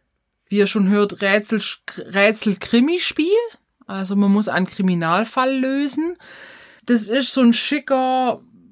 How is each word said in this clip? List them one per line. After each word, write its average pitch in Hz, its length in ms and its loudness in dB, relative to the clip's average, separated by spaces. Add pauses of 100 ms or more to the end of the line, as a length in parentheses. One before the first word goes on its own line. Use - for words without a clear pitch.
(480)
wie 202 80 -4
ihr 202 100 4
schon 196 220 0
hört, 202 320 0
Rätsel-, 208 400 0 (380)
Rätsel-Krimispiel. 226 1300 0 (600)
Also 190 300 -6
man 202 160 4
muss 208 160 2
einen 180 180 0
Kriminalfall 190 880 0
lösen. 277 640 -2 (680)
Das 226 200 0
ist 240 280 0
so 262 80 2
ein 233 100 6
schicker 262 880 -2 (320)